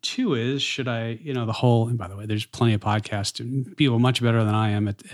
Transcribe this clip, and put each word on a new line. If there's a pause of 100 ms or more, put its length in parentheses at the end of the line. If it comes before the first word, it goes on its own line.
two
is,
should
I,
you
know,
the
whole,
and
by
the
way,
there's
plenty
of
podcasts
and
people
much
better
than
I
am
at, (140)